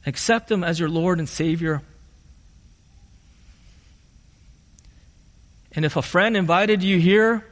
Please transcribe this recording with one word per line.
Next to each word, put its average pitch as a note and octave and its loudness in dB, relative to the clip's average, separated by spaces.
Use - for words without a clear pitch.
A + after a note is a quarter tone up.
Accept A3+ -2
him F#3+ -2
as E3+ -4
your D#3+ -2
Lord E3 -2
and D#3 -6
Savior. D#3+ -4
And D#3 -2
if D3 -2
a C#3+ 0
friend G#3 0
invited F#3+ 2
you F#3+ 2
here G#3+ 4